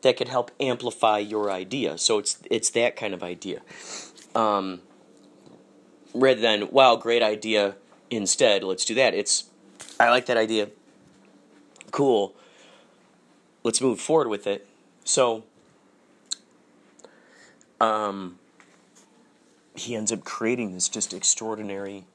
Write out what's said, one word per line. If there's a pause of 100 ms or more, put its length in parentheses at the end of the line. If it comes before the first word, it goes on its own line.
that
could
help
amplify
your
idea."
So
it's, (120)
it's
that
kind
of
idea. (760)
Um, (1300)
rather
than,
"Wow,
great
idea. (340)
Instead,
let's
do
that."
It's, (540)
"I
like
that
idea. (1200)
Cool. (1300)
Let's
move
forward
with
it." (380)
So, (2250)
um, (1400)
he
ends
up
creating
this
just
extraordinary